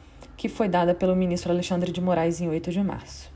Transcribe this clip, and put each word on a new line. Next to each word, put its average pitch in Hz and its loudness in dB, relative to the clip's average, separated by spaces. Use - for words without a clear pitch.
que - -4
foi 214 0
dada 175 4
pelo 185 2
ministro 180 0
Alexandre 175 0
de 180 -4
Moraes 170 2
em 175 -2
oito 160 -2
de 196 0
março. - -8